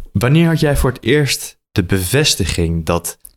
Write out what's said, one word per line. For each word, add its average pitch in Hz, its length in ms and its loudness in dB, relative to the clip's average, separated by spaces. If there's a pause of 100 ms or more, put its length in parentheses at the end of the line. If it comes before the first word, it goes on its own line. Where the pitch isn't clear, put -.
(120)
Wanneer 147 360 4
had 160 120 0
jij 147 160 2
voor 135 160 2
het - 100 -20
eerst - 560 -2 (140)
de 98 120 0
bevestiging 92 1000 -2
dat, - 320 -2 (180)